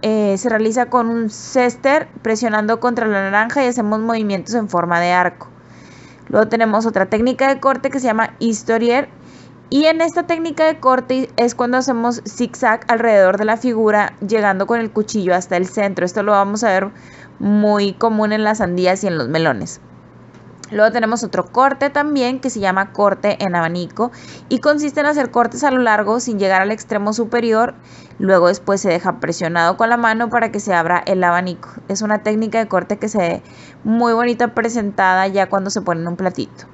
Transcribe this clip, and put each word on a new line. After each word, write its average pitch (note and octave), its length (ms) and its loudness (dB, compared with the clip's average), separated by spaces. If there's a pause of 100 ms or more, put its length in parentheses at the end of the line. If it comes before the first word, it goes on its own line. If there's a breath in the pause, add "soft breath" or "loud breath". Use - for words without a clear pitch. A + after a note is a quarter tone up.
eh, G#3+ 380 0
se B3 100 -2
realiza A3 380 0
con B3 220 0
un A#3 200 -2
cester B3+ 800 0 (140)
presionando A3 580 0
contra A#3 260 -2
la G3+ 180 0
naranja G#3+ 380 0
y B3+ 60 2
hacemos A3 320 -2
movimientos A3 540 -2
en A3 160 -2
forma F3 300 0
de F3 120 2
arco. F3+ 340 0 (840 loud breath)
Luego G#3+ 200 2
tenemos A3 380 0
otra F#3+ 200 0
técnica A#3+ 400 0
de C4+ 140 0
corte C4+ 300 0
que C#4 100 -4
se B3+ 60 -2
llama A3 320 0
historier. A#3 720 0 (640 loud breath)
Y C#4 120 2
en D#4+ 160 4
esta E4+ 240 0
técnica E4 400 -2
de D#4 160 0
corte B3+ 560 0
es A#3+ 180 0
cuando B3 220 -2
hacemos A#3+ 500 -2
zigzag A3+ 640 -2
alrededor G#3+ 480 4
de G#3 80 -2
la A3 120 2
figura, A3 580 2 (120)
llegando G3+ 400 0
con A#3 140 0
el A3 100 -4
cuchillo G#3 420 -2
hasta F3+ 240 0
el F3+ 100 0
centro. G3 380 -2
Esto G3 200 -2
lo G#3 80 2
vamos G3+ 320 0
a A3 60 4
ver F#3+ 200 0 (480 loud breath)
muy G#3 560 2
común G#3+ 380 0
en G#3+ 100 0
las G#3+ 160 0
sandías F3+ 460 0
y - 20 0
en F3 100 -2
los B2 120 -2
melones. D3+ 520 -2 (920)
Luego G#3+ 200 4
tenemos A3+ 320 -2
otro F#3 220 -4
corte C#4 420 2
también C#4 520 -2
que C4 100 -4
se A3 100 -8
llama F#3+ 320 -2
corte G3+ 500 0
en F3+ 140 -2
abanico F3 560 -4 (380 loud breath)
y C4 80 0
consiste D4 420 0
en C#4+ 60 2
hacer D4 240 0
cortes A#3+ 340 0
a C#4+ 60 4
lo B3+ 80 2
largo G#3+ 420 2
sin A#3 180 -4
llegar F#3+ 220 2
al G3 100 0
extremo G#3+ 420 -4
superior. A3+ 640 0 (440 loud breath)
Luego F#3 300 4
después G3 320 0
se G3 100 0
deja F3 300 -2
presionado E3+ 580 0
con A3+ 100 2
la A#3+ 80 2
mano A3+ 320 0
para A3+ 240 0
que G#3 80 -4
se G3+ 140 -2
abra E3+ 320 0
el F#3 180 0
abanico. F3 460 -2 (180)
Es G3+ 140 -4
una G#3+ 200 -2
técnica A3 360 -2
de A3 100 -2
corte F#3+ 300 -2
que G#3+ 100 -6
se G#3 100 -2
ve F3 240 0 (420 loud breath)
muy A#3 280 2
bonita A#3+ 420 0
presentada G3+ 760 0
ya F#3+ 200 0
cuando G3 220 -2
se G#3 100 -4
pone E3+ 220 -2
en E3+ 60 -4
un F3 80 -6
platito. - 580 -6